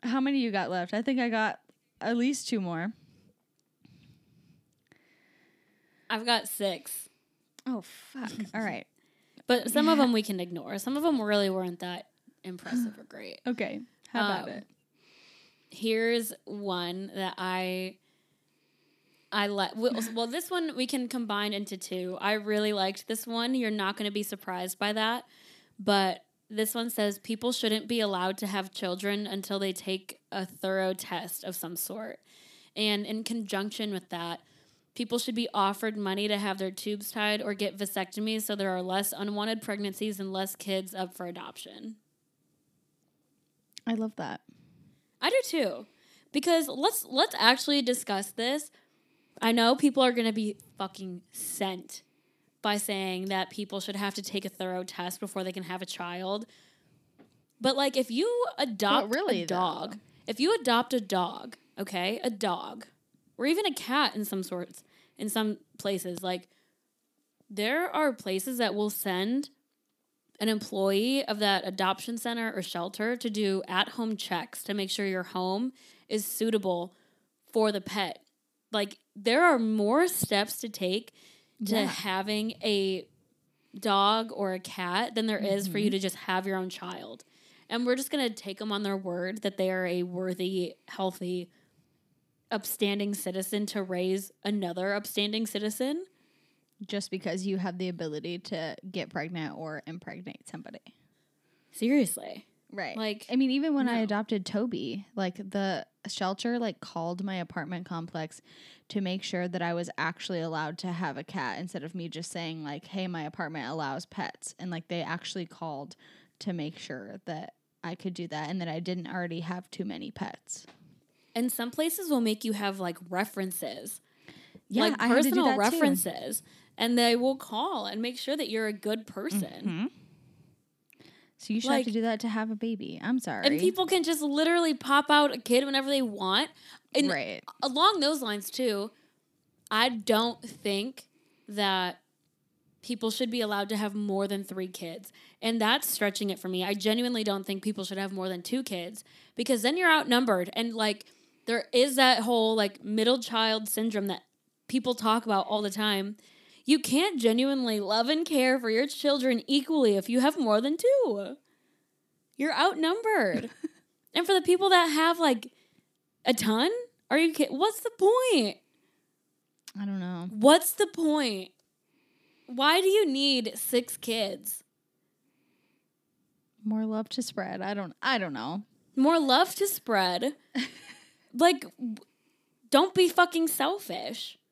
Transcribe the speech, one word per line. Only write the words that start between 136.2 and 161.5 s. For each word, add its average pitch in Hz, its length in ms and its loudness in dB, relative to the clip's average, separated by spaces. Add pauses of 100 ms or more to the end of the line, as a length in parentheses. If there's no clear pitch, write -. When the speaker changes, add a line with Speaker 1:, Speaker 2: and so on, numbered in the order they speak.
Speaker 2:
And - 160 4
Speaker 1:
Right. 123 340 -4 (200)
Speaker 2:
along 320 360 4
those 285 220 2
lines, 208 300 -4
too, 220 400 -2 (800)
I 226 180 4
don't 226 520 2
think 208 640 -4 (420)
that 190 520 0 (840)
people 226 280 -4
should 233 200 -2
be 240 100 0
allowed 202 280 0
to 214 80 0
have 202 180 -2
more 196 320 0
than 196 160 -4
three 190 240 -6
kids. 180 440 -12 (300)
And 226 200 0
that's 240 280 4
stretching 202 400 0
it 190 100 -2
for - 100 -8
me. 185 140 -2
I 202 120 0
genuinely 220 480 0
don't 196 200 0
think 196 200 -4
people 202 220 -2
should 190 120 -6
have 196 140 -4
more 190 180 -4
than 180 140 -6
two 254 200 -2
kids 190 400 -8 (320)
because 233 280 0
then 277 140 4
you're 359 140 6
outnumbered. 240 640 4
And, 233 220 -2
like, 214 300 0 (400)
there 233 260 -2
is 254 240 6
that 254 280 8
whole, 220 320 4
like, 202 280 0
middle 220 360 2
child 220 480 0
syndrome 214 400 0
that 202 160 -6 (440)
people 247 260 0
talk 226 320 2
about 202 220 2
all 208 160 0
the 208 80 -2
time. 208 460 0 (480)
You 294 140 6
can't 320 380 2
genuinely 240 640 4
love 214 300 2
and 311 160 2
care 262 340 4
for 233 100 -2
your 233 180 4
children 262 600 2
equally 269 480 4
if 190 140 0
you 240 100 4
have 302 180 4
more 220 220 4
than 285 160 0
two. 330 640 2 (960)